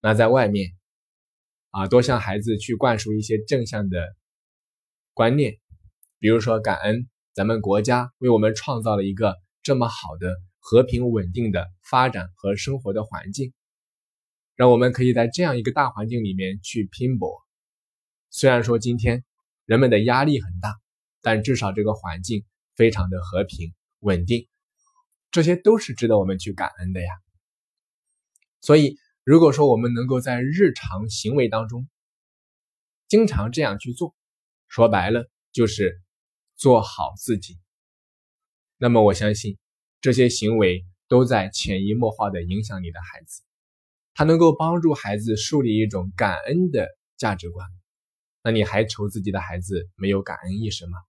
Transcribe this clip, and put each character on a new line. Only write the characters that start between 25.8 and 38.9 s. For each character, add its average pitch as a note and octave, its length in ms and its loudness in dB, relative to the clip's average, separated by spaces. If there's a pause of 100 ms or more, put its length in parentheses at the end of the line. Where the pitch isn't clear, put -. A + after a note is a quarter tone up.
值 A#2 140 -4
得 A2 100 4
我 F#2+ 80 2
们 F#2+ 140 -4
去 G2 140 -10
感 F2+ 160 -8 (100)
恩 F2+ 140 -6
的 F2+ 80 -6
呀。 F2+ 80 -6 (1500)
所 D3+ 160 6
以 D3 200 2 (260)
如 D#3 160 8
果 D#3 120 8
说 C#3+ 160 4
我 A#2+ 100 4
们 A#2+ 160 0
能 A#2+ 140 -4
够 B2+ 120 0
在 B2 220 -4
日 D#3+ 320 2
常 G2+ 360 -8
行 A2 260 -4
为 B2+ 120 2
当 A2+ 200 -4
中 A#2+ 200 -10 (1200)
经 G#3+ 200 4
常 A2+ 240 -2
这 D#3 100 -4
样 G2+ 180 -2
去 A#2+ 140 -10
做， E3+ 220 -8 (520)
说 A#2 220 4
白 G2 200 0
了 A#2 200 -4 (220)
就 A#2 160 0
是 G#2 340 -4 (540)
做 A#2+ 260 4
好 - 360 -8
自 A2 200 -4
己， - 200 -14 (1200)
那 A#2+ 120 2
么 A#2 140 6